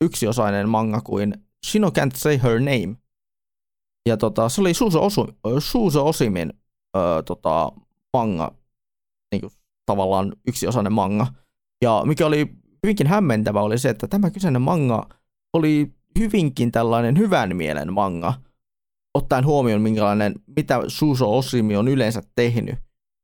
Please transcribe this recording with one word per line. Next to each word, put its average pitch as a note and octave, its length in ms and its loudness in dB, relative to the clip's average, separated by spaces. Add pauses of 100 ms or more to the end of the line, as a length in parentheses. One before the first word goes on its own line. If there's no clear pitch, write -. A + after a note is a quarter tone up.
yksiosainen G#2+ 680 0
manga A2 320 0
kuin G2+ 320 -2 (320)
Shino G#3+ 240 2
Can't C#3 260 0
Say D3 280 0
Her A#2 160 2
Name. A#2+ 360 -2 (1120)
Ja A2+ 80 2
tota, A2+ 320 0
se D#3+ 120 -2
oli F3+ 120 4
Shuzo F3 320 2
Osu-, C#3 540 -2
Shuzo D#3 460 0
Oshimin, G2+ 480 -2 (440)
ö, E2+ 280 0
tota, D#2+ 460 -2 (420)
manga, G#2+ 380 -2 (800)
niinku, G2 200 -6 (340)
tavallaan G2 480 0 (140)
yksiosainen G#2 460 0
manga. G#2 340 0 (540)
Ja A2+ 240 2
mikä D#3 200 0
oli D3+ 300 0 (280)
hyvinkin G3+ 240 2
hämmentävä, A2 540 2
oli G#2+ 160 0
se, C3 120 0
että - 180 -4
tämä G3 240 0
kyseinen D#3+ 300 0
manga C3+ 480 0 (440)
oli D3+ 380 2 (280)
hyvinkin D#3+ 520 0
tällainen A#2 460 2
hyvän D#3 380 2
mielen D2+ 380 -4
manga, F#2+ 400 -2 (840)
ottaen C3+ 280 0
huomioon, B2+ 360 2
minkälainen, G#2 520 0 (240)
mitä B2 320 0
Shuzo B2+ 480 0
Oshimi A#2+ 380 0
on G#2 120 2
yleensä A#2+ 340 0 (140)
tehnyt. A#2 400 0 (480)